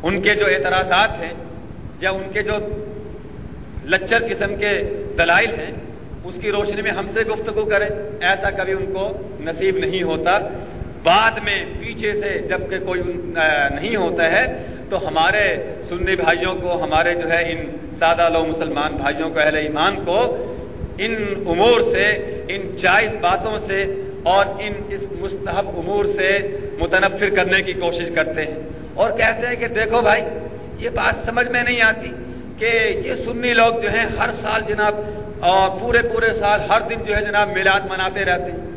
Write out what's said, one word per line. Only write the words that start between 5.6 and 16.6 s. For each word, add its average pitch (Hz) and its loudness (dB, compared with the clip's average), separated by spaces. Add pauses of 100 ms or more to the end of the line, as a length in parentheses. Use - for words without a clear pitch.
اس 180 -10
کی 208 -2
روشنی 208 -2
میں 208 -2
ہم - -4
سے 220 0
گفتگو 214 -2
کریں۔ 208 2 (340)
ایسا 196 2
کبھی 190 -2
ان 196 -2
کو 190 -4 (220)
نصیب 180 0
نہیں 185 0
ہوتا۔ 175 2 (640)
بعد 214 6
میں 208 -2 (140)
پیچھے 220 -4
سے 202 -2
جب 180 0 (100)
کہ 185 -2
کوئی، 180 -2 (340)
آ، 151 4
نہیں 160 -2
ہوتا 170 2
ہے، 254 0 (240)
تو 190 -2
ہمارے 175 2 (340)
سنی 175 0
بھائیوں 175 2
کو، 175 -2